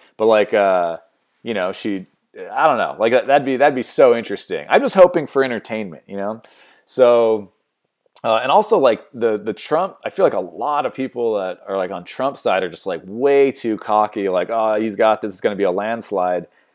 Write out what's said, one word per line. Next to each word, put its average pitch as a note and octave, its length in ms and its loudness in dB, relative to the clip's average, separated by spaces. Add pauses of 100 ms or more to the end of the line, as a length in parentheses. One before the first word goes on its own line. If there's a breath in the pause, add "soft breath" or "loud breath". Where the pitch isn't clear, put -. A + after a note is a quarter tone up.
(180 soft breath)
but, A2 80 0
like, A2 300 4
uh, F#2 420 2 (440)
you A#2 120 -8
know, F#2 180 -2
she, G2 340 -8 (460)
I C3+ 160 2
don't C3+ 100 2
know. D2+ 220 -4
Like, A2+ 140 2
that, A#2 120 2
that'd C3+ 200 4
be, C3 120 -2
that'd C#3 180 2
be B2+ 60 -4
so B2 340 4
interesting. G2 540 -8
I'm F3+ 120 4
just C4 140 -4
hoping F3 300 6
for C3+ 180 0
entertainment, A2 640 -6
you G2 120 -12
know? G#2+ 240 -8 (440 soft breath)
So, A#2 680 2 (720)
uh, A2+ 120 2
and B2 160 -2
also, G#3 260 2
like, B2+ 240 2 (120)
the, A2+ 240 0
the G#2 160 -8
Trump, D#3+ 520 -4
I G#2+ 40 -6
feel F#3+ 160 0
like B2+ 80 0
a G2 60 -4
lot A2+ 460 -4
of A#2 80 -6
people A#2+ 440 -4
that F#2 280 -6
are, G2 120 -4
like, F#2 140 -4
on F2+ 120 -10
Trump's C3 380 -6
side F#2+ 200 0
are F#2 80 -4
just, E2 160 -16
like, F2 200 -6
way C#3 460 2
too G#2+ 260 -4
cocky, G#2+ 500 0
like, F2+ 240 0
"Oh, A2 280 0
he's A2 180 -4
got A2 240 2
this, G#2 100 -6
it's F#2 100 -16
gonna G#2+ 140 -2
be G2 80 -2
a F#2 80 2
landslide." F#2+ 760 -4 (280)